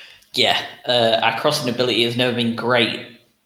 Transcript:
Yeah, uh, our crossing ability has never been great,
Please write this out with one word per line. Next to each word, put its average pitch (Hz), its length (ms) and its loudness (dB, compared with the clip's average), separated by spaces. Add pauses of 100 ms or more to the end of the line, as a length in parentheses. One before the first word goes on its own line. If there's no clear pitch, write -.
(340)
Yeah, 104 260 2 (280)
uh, 117 340 2
our 113 180 0
crossing 139 300 0
ability 120 340 0
has 120 140 -2
never 123 180 0
been 117 200 0
great, 117 500 0 (400)